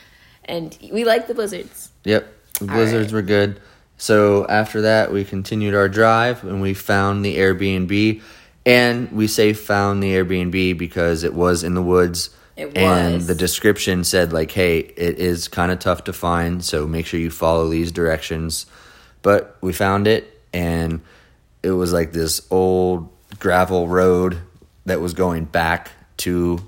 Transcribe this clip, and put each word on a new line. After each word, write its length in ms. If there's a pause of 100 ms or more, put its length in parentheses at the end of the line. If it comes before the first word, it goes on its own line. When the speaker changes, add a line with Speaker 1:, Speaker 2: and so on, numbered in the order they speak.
(460)
Speaker 1:
And 300 (160)
we 140
like 220
the 80
Blizzards. 560 (120)
Speaker 2:
Yep. 240 (280)
The 120
Speaker 1:
All 60
Speaker 2:
Blizzards 400
Speaker 1:
right. 40
Speaker 2:
were 40
good. 380 (380)
So 500
after 340
that, 320
we 100
continued 520
our 120
drive, 560
and 200
we 100
found 500
the 140
Airbnb. 840 (420)
And 460
we 160
say 260
found 480
the 140
Airbnb 640
because 440
it 120
was 280
in 120
the 80
woods. 480 (260)
Speaker 1:
It 200
Speaker 2:
And 380
Speaker 1:
was. 120
Speaker 2:
the 60
description 720
said, 300
like, 180
"Hey, 280
it 380
is 300
kinda 300
tough 260
to 100
find, 500
so 220
make 220
sure 120
you 120
follow 380
these 220
directions." 760 (560)
But 400
we 120
found 340
it, 320 (140)
and 480 (600)
it 80
was, 220
like, 180
this 300 (100)
old 560 (320)
gravel 480
road 500 (480)
that 140
was 140
going 320
back 460 (260)
to 500